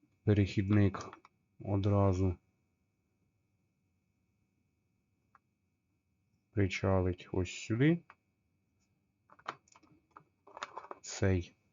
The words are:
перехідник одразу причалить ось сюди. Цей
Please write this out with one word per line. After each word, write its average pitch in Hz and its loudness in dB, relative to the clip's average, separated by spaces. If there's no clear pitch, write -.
перехідник 101 2
одразу 98 0
причалить 95 0
ось 90 -4
сюди. 143 0
Цей 92 -2